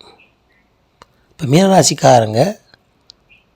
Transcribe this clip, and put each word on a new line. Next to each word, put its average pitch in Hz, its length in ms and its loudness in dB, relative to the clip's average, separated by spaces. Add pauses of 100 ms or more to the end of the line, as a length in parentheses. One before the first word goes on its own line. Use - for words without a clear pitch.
(1400)
இப்ப 139 160 -2
மீனராசிக்காரங்க 143 1000 0 (1000)